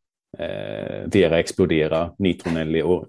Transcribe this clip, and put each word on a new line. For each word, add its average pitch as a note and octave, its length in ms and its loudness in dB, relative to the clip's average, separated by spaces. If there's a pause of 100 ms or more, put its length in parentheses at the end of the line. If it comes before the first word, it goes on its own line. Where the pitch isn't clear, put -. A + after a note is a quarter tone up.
(380)
eh, G1+ 760 -8
Vera E2 280 4
Explodera, D#2+ 760 0
Nitro F2 340 0
Nelly D#2+ 300 0
och D#2+ 280 0